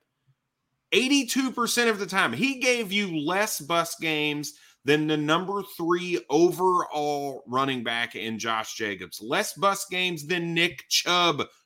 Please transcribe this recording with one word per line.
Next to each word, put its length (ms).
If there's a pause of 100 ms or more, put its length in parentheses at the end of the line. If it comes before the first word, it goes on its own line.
(920)
Eighty-two 580
percent 400
of 80
the 80
time. 260
He 280
gave 320
you 260
less 420
bus 360
games 580 (300)
than 240
the 80
number 480 (120)
three 540
overall 1160
running 340
back 320
in 240
Josh 380
Jacobs. 440
Less 340
bus 320
games 380
than 300
Nick 340
Chubb, 540 (240)